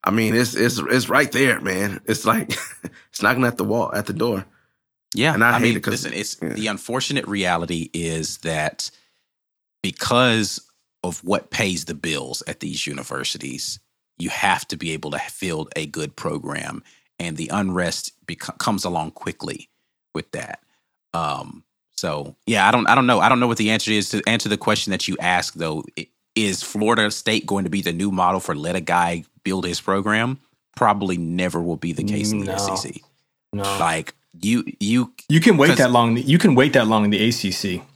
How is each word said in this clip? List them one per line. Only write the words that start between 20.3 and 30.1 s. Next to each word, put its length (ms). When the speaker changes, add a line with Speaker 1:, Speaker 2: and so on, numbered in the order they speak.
Speaker 2:
that. 280
Um, 500
so 380
yeah, 200
I 60
don't, 160
I 80
don't 100
know. 140
I 80
don't 120
know 60
what 120
the 120
answer 220
is 180
to 180
answer 200
the 100
question 320
that 160
you 140
asked, 380
though. 260
It, 120
is 280
Florida 480
State 360
going 180
to 60
be 120
the 100
new 180
model 300
for 140
let 220
a 40
guy 440
build 220
his 140
program? 580